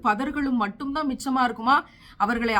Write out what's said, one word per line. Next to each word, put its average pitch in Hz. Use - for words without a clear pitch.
பதர்களும் 269
மட்டும்தான் 285
மிச்சமா 262
இருக்குமா. 233
அவர்களை 233